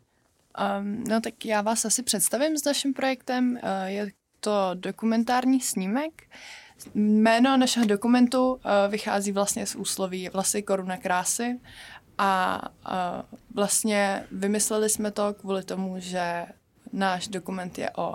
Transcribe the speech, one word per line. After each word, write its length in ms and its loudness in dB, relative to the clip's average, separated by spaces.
Ehm, 500 -2
no 120 2
tak 240 -10
já 180 2
vás 220 0
asi 180 -2
představím 560 0
s 60 -4
naším 300 0
projektem. 680 0
Eh, 300 -2
je 180 -4
to 340 2
dokumentární 880 2
snímek. 600 -4
Jméno 600 6
našeho 300 4
dokumentu, 760 4
eh, 240 4
vychází 440 -2
vlastně 340 0
z 80 -6
úsloví 540 -4
"Vlasy 340 -2
koruna 340 -2
krásy". 640 -2
a, 420 2
eh, 460 -6
vlastně 800 0
vymysleli 580 0
jsme 200 -2
to 240 -2
kvůli 300 -4
tomu, 340 -4
že 480 -4
náš 360 -2
dokument 500 -8
je 120 -2
o 240 -4